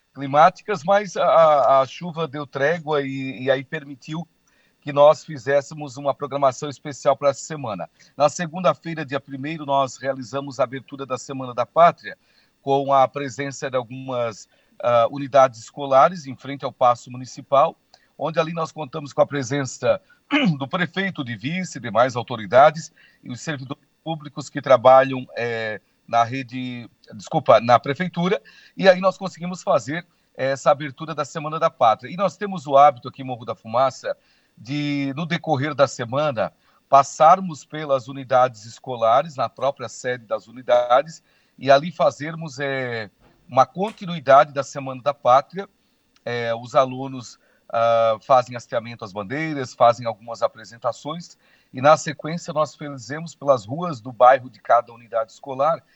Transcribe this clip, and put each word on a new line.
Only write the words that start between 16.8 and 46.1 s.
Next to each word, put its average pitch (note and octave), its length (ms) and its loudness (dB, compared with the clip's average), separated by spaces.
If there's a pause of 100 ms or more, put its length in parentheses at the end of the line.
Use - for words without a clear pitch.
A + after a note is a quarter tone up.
Municipal, C3+ 640 -2 (400)
onde D#3+ 220 -4
ali D#3+ 140 -4
nós D#3+ 180 -6
contamos D3 420 -12
com D3 80 0
a C#3+ 60 4
presença C3 760 -4 (280)
<clears throat> A3+ 280 0
do C3+ 100 -8
prefeito, F3+ 560 -4
de A#2 120 -8
vice, D#3+ 440 -8
demais A#2 360 0
autoridades B2 760 2 (320)
e C3 60 -16
os A#2+ 100 -12
servidores C#3 440 -10 (200)
públicos D3 460 -12
que C#3+ 120 -10
trabalham, C3 680 4 (100)
eh, A2+ 420 -4 (280)
na A#2 160 2
rede, B2 640 -8 (240)
desculpa, A#2 480 2
na A#2+ 180 4
prefeitura, F3 640 -4 (340)
e F#3+ 140 6
aí F3+ 100 4
nós F#3+ 180 0
conseguimos F3+ 440 -10
fazer D#3 440 -2 (300)
essa C3+ 360 0
abertura D3 420 -6
da D3 100 -6
Semana D#3 360 -8
da D#3+ 100 0
Pátria. A#2+ 420 0
E F3 60 -10
nós F#3+ 180 -2
temos F#3+ 300 -10
o C#3+ 100 0
hábito C#3 320 6
aqui - 140 -14
em C3 40 -12
Morro A#2+ 200 -12
da A2 100 -8
Fumaça A#2+ 640 -4 (400)
de, C#3+ 580 -6
no E3 100 -6
decorrer D3+ 480 -2
da C3 140 4
semana, B2 640 -4 (340)
passarmos D#3+ 800 4
pelas C#3+ 420 -4
unidades B2+ 580 0
escolares, B2+ 720 -2
na A#2+ 140 -4
própria B2+ 400 -6
sede B2 360 -8
das G#2+ 220 -8
unidades, B2 760 0 (340)
e C3 140 0
ali D#3 200 6
fazermos, D#3 680 -4
eh, B2+ 500 -6 (380)
uma B2+ 180 2
continuidade D3+ 880 2
da C#3 100 -4
Semana C3 380 -12
da C#3+ 120 -2
Pátria. C#3+ 540 0 (560)